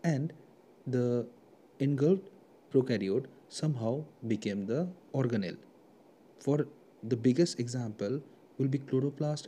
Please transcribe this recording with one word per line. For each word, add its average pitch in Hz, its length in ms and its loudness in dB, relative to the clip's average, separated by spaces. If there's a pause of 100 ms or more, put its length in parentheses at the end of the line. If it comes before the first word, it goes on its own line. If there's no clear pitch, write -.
and 156 280 0 (560)
the 123 400 2 (520)
engulfed 143 500 2 (420)
prokaryote 120 540 2 (240)
somehow 135 540 -2 (240)
became 104 380 -2
the 143 220 0 (260)
organelle. 113 440 0 (840)
For 147 280 0 (360)
the 117 140 -2
biggest 127 420 2
example 120 640 -4 (360)
will 135 100 2
be 135 120 0
chloroplast 147 680 -2